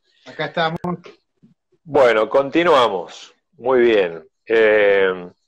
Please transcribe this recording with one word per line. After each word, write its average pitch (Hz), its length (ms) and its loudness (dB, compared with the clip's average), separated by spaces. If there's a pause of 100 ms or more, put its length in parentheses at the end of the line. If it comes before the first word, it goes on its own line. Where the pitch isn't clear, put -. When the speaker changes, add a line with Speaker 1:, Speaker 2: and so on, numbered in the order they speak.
(260)
Speaker 1:
Acá 151 200 -12
estamos. 160 340 -6 (1040)
Speaker 2:
Bueno, 120 460 0
continuamos. 135 1040 -2 (240)
Muy 123 240 0
bien. 92 460 0 (180)
Eh, 101 840 0 (160)